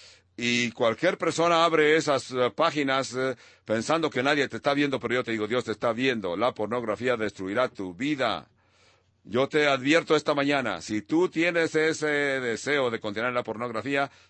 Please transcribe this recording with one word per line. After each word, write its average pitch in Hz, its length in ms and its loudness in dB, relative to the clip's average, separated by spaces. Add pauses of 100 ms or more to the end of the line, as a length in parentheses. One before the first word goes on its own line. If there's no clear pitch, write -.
(360)
y 120 340 0
cualquier 120 480 0
persona 165 460 2
abre 156 320 4
esas, 139 340 0
eh, 123 240 0
páginas, 139 600 0
eh, 131 200 -2 (300)
pensando 147 440 0
que 127 140 -2
nadie 139 260 2
te 113 100 -8
está 143 140 0
viendo, 143 280 0
pero 117 140 -2
yo 127 100 0
te 117 80 -4
digo, 107 160 -2
Dios 120 160 0
te 110 80 -4
está 117 200 0
viendo. 113 440 -2
La 120 160 2
pornografía 117 640 -2
destruirá 107 520 -2
tu 92 240 -8
vida. 117 560 -2 (760)
Yo 131 240 0
te 151 180 2
advierto 143 480 2
esta 151 180 2
mañana, 139 480 0
si 107 220 -4
tú 170 260 2
tienes 165 460 0
ese 156 320 0
deseo 135 840 0
de 113 100 -4
continuar 110 300 -4
en 120 40 -4
la 123 80 0
pornografía, 120 680 -4 (180)